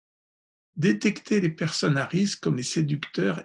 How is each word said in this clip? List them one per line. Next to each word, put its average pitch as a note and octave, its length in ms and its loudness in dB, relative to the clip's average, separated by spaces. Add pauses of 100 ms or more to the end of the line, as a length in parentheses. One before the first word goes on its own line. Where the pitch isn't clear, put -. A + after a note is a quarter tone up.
(760)
Détecter G#3 680 2
les E3+ 80 2
personnes D#3+ 480 0
à C3 80 -2
risque G3 340 0
comme D#3 160 0
les B2+ 80 -4
séducteurs D#3+ 800 -2